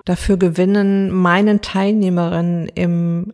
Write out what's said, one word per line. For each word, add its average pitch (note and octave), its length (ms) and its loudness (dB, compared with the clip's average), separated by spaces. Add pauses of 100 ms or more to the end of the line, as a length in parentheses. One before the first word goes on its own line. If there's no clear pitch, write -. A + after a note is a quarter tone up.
dafür F#3 320 0
gewinnen, G3 760 0
meinen F#3 500 2
Teilnehmerinnen F3 1040 -2
im E3+ 680 -2